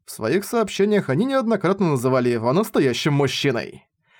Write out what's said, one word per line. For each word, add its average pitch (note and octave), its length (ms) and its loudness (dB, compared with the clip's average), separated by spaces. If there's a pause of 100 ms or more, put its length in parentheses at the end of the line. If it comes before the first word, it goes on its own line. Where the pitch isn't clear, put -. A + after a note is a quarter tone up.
В - 60 -18
своих C#3+ 320 -2
сообщениях G#3 680 0
они D#3+ 160 0
неоднократно G#3+ 680 0
называли B2+ 380 2
его A#2+ 220 0
настоящим D#3 640 0
мужчиной. C#3 720 -2 (320)